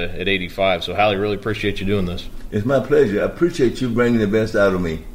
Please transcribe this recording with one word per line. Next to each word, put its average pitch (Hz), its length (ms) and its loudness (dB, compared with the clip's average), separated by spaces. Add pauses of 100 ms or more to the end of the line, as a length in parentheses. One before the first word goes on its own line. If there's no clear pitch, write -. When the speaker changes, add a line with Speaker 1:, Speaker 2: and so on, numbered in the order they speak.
(180)
Speaker 1:
at 90 100 -6
eighty-five. 92 560 0
So, 90 120 -6
Hallie, 104 220 2
really 104 180 0
appreciate 101 440 -4
you 92 60 -4
doing 101 200 2
this. 87 220 -6 (240)
Speaker 2:
It's 104 140 -2
my 135 140 2
pleasure. 120 420 2
I 92 40 2
appreciate 139 560 0
you 127 80 0
bringing 120 300 2
the 107 80 2
best 110 280 0
out 101 180 4
of 92 80 0
me. 80 220 -4 (120)